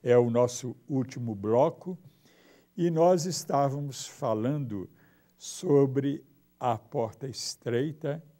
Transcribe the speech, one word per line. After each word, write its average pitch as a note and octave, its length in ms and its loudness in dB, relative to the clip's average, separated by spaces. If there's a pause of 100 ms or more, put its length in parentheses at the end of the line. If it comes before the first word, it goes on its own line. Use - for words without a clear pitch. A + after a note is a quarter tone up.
É A#2+ 160 6
o A#2+ 140 4
nosso A#2+ 440 0 (140)
último A#2+ 460 -4
bloco C3+ 600 0 (800)
e F3 140 0
nós E3+ 380 4
estávamos C#3+ 800 -2
falando A#2 840 -4 (480)
sobre C#3 880 0 (340)
a A#2+ 200 0
porta B2+ 480 -6
estreita C#3+ 960 -6 (160)